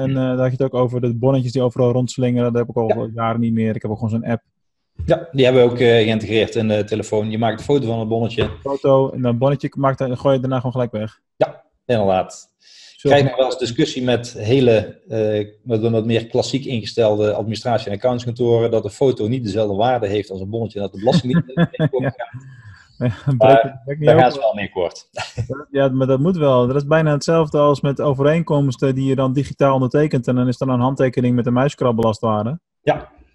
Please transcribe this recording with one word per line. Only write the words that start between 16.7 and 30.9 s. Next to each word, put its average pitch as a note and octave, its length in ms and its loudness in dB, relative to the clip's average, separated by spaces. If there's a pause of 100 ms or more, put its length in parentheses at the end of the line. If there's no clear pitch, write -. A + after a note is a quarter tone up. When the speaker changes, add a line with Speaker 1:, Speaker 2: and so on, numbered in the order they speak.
Speaker 1:
administratie- G#2+ 580 -4
en - 40 -6
accountskantoren, A#2 760 0
dat A2 120 0
een G2+ 60 -6
foto B2 380 0
niet B2 160 -2
dezelfde G#2 320 -2
waarde A2+ 320 0
heeft G2+ 220 -4
als F#2+ 120 -10
een F#2+ 80 -10
bonnetje A2 300 -8
en G2+ 60 -6
dat F#2 80 -10
de G2 60 -14
belastingdienst C3 500 0
Speaker 2:
<laughs> - 80 -14
Speaker 1:
ermee E3 320 -2 (120)
Speaker 2:
Ja. C3 160 -4
Speaker 1:
gaat. B2+ 260 -16 (540)
Speaker 2:
Ja, A#2+ 160 -2 (120)
breek C3+ 120 0
Speaker 1:
Maar A2+ 260 6
Speaker 2:
het - 220 -8
bek C#3+ 140 -8
niet D3+ 60 -2
Speaker 1:
daar D3+ 100 6
Speaker 2:
open. B2+ 100 6
Speaker 1:
gaan A#2+ 80 2
ze C#3 60 -6
wel A2 140 0
mee G2+ 120 -6
akkoord. - 440 -6 (280)
<laughs> A#2 340 -8
Speaker 2:
Ja, C#3 160 2
maar C3 200 0
dat C3 120 2
moet F3 180 2
wel. C3 300 4
Dat C3+ 80 0
is C#3+ 100 -2
bijna D#3 260 2
hetzelfde D3+ 460 0
als D3 240 4
met C#3 200 -2
overeenkomsten C#3+ 920 0
die C3+ 100 -2
je C3+ 100 0
dan C3 180 0
digitaal C#3 400 0
ondertekent C3 540 0
en B2+ 80 2
dan B2 120 0
is B2 100 -2
dan C3+ 120 -4
een B2+ 100 0
handtekening B2+ 560 0